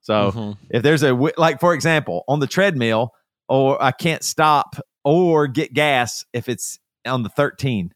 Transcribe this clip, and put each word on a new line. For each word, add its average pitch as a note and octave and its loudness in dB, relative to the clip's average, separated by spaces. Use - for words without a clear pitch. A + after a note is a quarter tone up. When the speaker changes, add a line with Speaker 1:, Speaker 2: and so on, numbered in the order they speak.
Speaker 1:
So G#2 0
Speaker 2:
Mm-hmm. G#2 -8
Speaker 1:
if A#2 -2
there's D3 4
a D3 4
wi-, C3 2
like, D#3+ 2
for F3 2
example, C3 -2
on C#3+ 0
the C#3 0
treadmill, B2 0
or C3+ 2
I C3+ 4
can't D#3+ -4
stop D3+ 0
or D#3 4
get C3+ -4
gas C#3 0
if A#2+ -6
it's - -8
on B2 -2
the - -6
thirteen. C3 -4